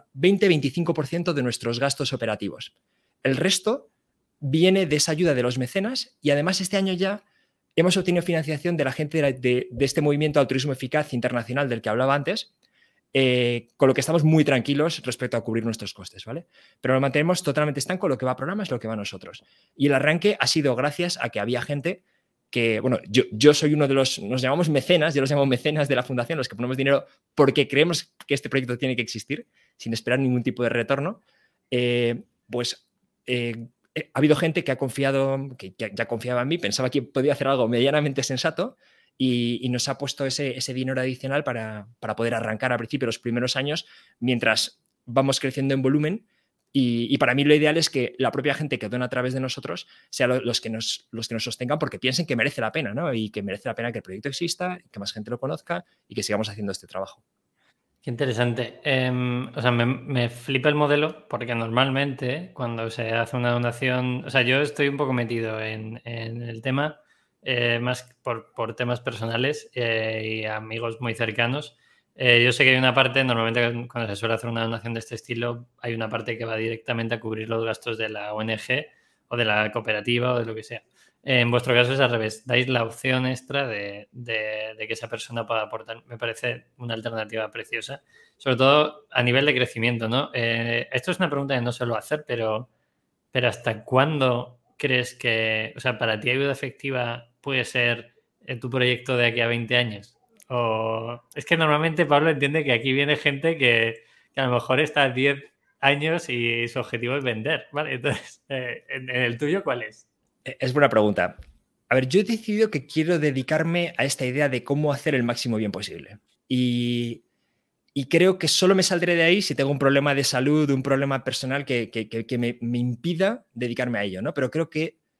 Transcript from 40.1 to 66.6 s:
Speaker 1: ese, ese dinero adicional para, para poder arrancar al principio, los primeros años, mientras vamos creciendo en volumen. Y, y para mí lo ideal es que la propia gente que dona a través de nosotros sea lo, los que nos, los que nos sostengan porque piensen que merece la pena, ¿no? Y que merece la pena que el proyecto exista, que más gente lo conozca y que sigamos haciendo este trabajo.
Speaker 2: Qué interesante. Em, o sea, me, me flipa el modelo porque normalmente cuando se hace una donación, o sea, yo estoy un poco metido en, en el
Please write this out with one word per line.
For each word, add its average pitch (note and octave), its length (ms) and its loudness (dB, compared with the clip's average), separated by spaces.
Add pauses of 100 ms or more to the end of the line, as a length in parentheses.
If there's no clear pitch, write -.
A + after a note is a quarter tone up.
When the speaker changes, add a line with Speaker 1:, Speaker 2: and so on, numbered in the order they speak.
Speaker 1:
ese, C3 320 -4
ese B2+ 160 -6
dinero C3 280 -2
adicional C3 420 -4
para, A2 440 -6 (120)
para G#2+ 160 -4
poder A#2 180 0
arrancar A2+ 380 -2
al A#2+ 60 2
principio, B2+ 280 -4
los - 140 -2
primeros A#2+ 360 -2
años, C#3+ 300 -4 (340)
mientras A#2 640 0 (240)
vamos C3+ 340 2
creciendo C3+ 340 -2
en C3+ 80 0
volumen. D3+ 440 0 (460)
Y, A#2+ 380 2
y C3+ 80 2
para B2 160 4
mí C#3 100 2
lo D3 120 8
ideal D3+ 220 4
es D#3+ 120 2
que B2+ 300 -2
la B2+ 120 2
propia C3+ 220 -2
gente C#3 240 -4
que G#2 120 -8
dona B2 160 -2
a B2 40 -4
través B2+ 240 -2
de C3 60 -4
nosotros - 480 -8 (240)
sea B2+ 160 2
lo, B2+ 120 2
los A#2 220 -2
que A2+ 80 -8
nos, - 400 -6
los A2+ 180 -8
que A#2 60 -8
nos A2 100 -4
sostengan B2+ 360 -4
porque C#3 180 -4
piensen B2+ 300 0
que C3 80 -2
merece A#2+ 260 0
la A2 100 0
pena, A#2+ 220 -4
¿no? D3+ 180 -2
Y A2 200 -2
que G#2 100 -6
merece G2+ 280 -6
la A2 40 -4
pena A#2 180 -4
que A2 60 -8
el G2 60 -8
proyecto G#2+ 260 -10
exista, F3+ 480 -6 (140)
que - 80 -14
más - 120 -8
gente G#3 200 -10
lo A#2+ 80 -4
conozca E3+ 440 -6 (240)
y - 60 -20
que A2 80 -4
sigamos G#2 260 0
haciendo G2+ 240 -6
este - 140 -12
trabajo. - 380 -10 (800)
Speaker 2:
Qué C3+ 80 -6
interesante. A#2+ 720 -2
Em, B2+ 720 0
o - 60 -4
sea, B2 100 4
me, A#2+ 140 4
me B2 440 0
flipa C3+ 400 -2
el D3 60 4
modelo D3 520 2
porque A#2+ 280 -4
normalmente C3 1000 0
cuando A#2 380 -6
se A2+ 220 -4
hace A2+ 220 0
una A#2+ 140 0
donación, B2 760 0
o - 40 -12
sea, C3 140 2
yo C3 180 4
estoy C#3+ 280 0
un C#3 80 -2
poco C#3 140 0
metido A2+ 480 -2
en, A2 460 -8
en A#2 380 -8
el A2+ 180 -10